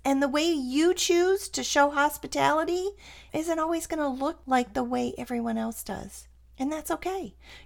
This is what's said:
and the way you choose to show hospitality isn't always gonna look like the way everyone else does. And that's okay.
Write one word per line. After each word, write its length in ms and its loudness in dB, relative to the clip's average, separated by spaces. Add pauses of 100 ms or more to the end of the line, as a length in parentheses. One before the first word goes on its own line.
and 200 2
the 40 4
way 220 2
you 460 2
choose 540 2
to 140 -6
show 280 4
hospitality 1000 0 (420)
isn't 280 -2
always 260 -2
gonna 240 -2
look 380 -4
like 260 2
the 100 0
way 360 -2
everyone 400 -4
else 240 -6
does. 440 -10 (300)
And 140 -2
that's 180 -6
okay. 460 -6 (300)